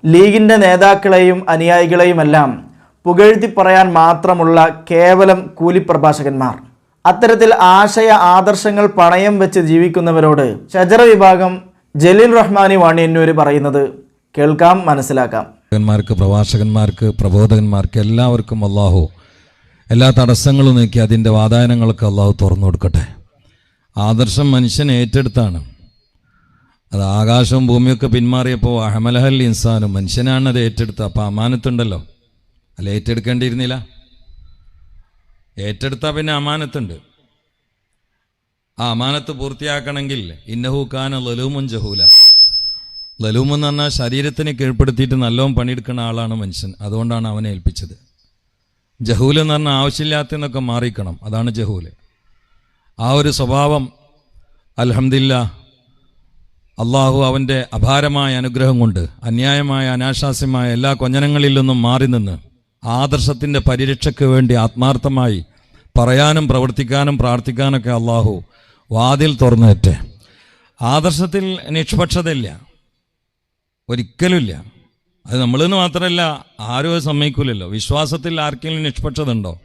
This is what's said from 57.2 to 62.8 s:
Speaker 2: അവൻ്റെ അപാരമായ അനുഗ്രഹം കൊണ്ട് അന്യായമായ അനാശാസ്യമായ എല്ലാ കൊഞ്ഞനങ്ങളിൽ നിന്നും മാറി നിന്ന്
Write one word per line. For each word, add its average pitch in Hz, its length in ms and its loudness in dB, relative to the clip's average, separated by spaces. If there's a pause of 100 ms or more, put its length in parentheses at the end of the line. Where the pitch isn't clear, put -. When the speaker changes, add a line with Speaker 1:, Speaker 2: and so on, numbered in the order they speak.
Speaker 2:
അവൻ്റെ 135 280 -4 (200)
അപാരമായ 139 540 -2 (100)
അനുഗ്രഹം 127 420 -2
കൊണ്ട് 98 180 0 (280)
അന്യായമായ 135 560 -2 (120)
അനാശാസ്യമായ 131 680 -4 (100)
എല്ലാ 135 140 -2 (100)
കൊഞ്ഞനങ്ങളിൽ 143 580 0
നിന്നും 131 280 0
മാറി 127 280 0
നിന്ന് 101 200 -4 (480)